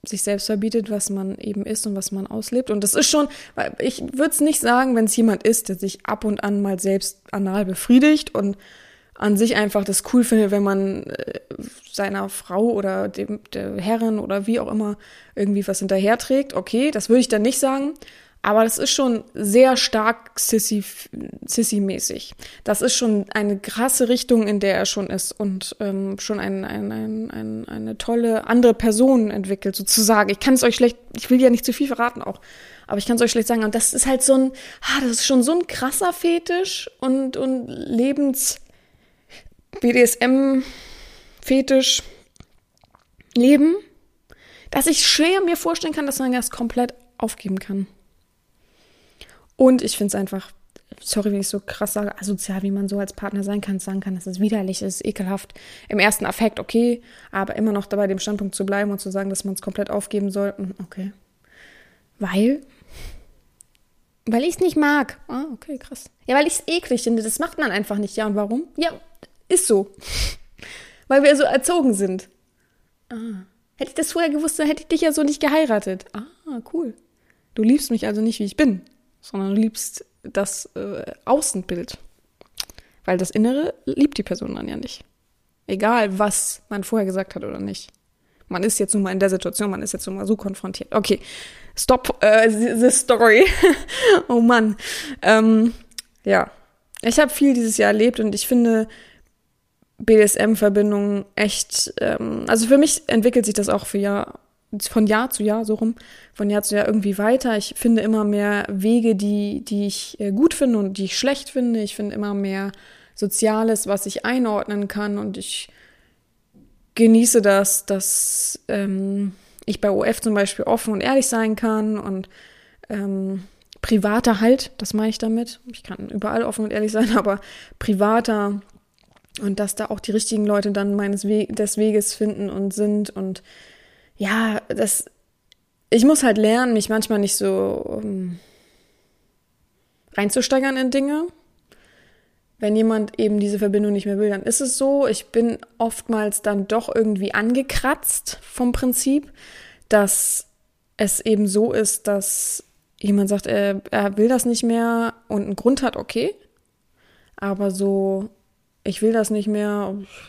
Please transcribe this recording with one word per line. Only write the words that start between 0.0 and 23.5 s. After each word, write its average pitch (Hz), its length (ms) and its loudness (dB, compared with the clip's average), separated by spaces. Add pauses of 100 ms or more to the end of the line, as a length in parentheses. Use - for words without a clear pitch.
sich - 200 -8
selbst 202 240 -4
verbietet, 214 420 -2
was 202 220 -4
man 196 260 -6
eben 202 260 -6
ist - 220 -6
und 202 100 -4
was 190 160 -6
man 190 140 -6
auslebt. 220 460 -4
Und 208 120 0
das 202 120 0
ist 254 120 4
schon, 294 200 2 (260)
weil - 240 -6
ich - 260 -4 (100)
würd's 302 280 0
nicht 302 180 2
sagen, 247 360 2
wenn's 226 200 2
jemand 226 280 2
ist, 220 260 0
der 190 80 -4
sich - 300 -8
ab 214 180 -6
und 208 180 -2
an 202 200 0
mal 190 160 -2
selbst 196 400 -2 (120)
anal 196 340 -2
befriedigt 262 680 4
und 202 240 -2 (560)
an 208 240 0
sich 226 200 2
einfach 208 260 0
das 196 180 -2 (100)
cool 247 120 6
findet, 220 260 4
wenn 202 140 2
man, 196 400 0
äh, - 380 -10 (500)
seiner 196 380 -4
Frau 214 420 -2
oder 196 380 -2
dem, 202 320 -8 (120)
der 202 240 -8
Herrin 220 400 0
oder 196 300 -4
wie 226 120 0
auch - 120 -6
immer 208 260 -4 (380)
irgendwie 202 320 0
was 196 120 -2
hinterherträgt. 220 760 0
Okay, 247 340 0
das 220 200 -4
würde 247 100 8
ich - 80 2
dann 214 160 2
nicht 262 160 0
sagen. 269 340 0 (500)
Aber 214 200 4
das 226 160 0
ist - 100 0
schon 247 340 0 (120)
sehr 247 420 6
stark 226 640 -2
Sissy, 214 440 0 (600)
Sissy-mäßig. - 880 -2 (300)
Das - 180 0
ist 247 140 2
schon 214 340 0
eine 208 300 -2